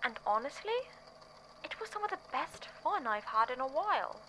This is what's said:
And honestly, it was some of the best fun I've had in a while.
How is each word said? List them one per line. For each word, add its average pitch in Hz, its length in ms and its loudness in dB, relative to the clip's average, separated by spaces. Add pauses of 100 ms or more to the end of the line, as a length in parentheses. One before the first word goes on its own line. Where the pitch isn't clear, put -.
And 233 220 -2
honestly, 285 520 0 (840)
it - 160 -8
was 440 100 -6
some - 140 -4
of - 60 2
the 370 80 -2 (120)
best - 360 -4 (160)
fun 247 240 2
I've 208 180 2
had 226 260 4
in 254 100 -2
a 262 60 0
while. 277 500 2 (120)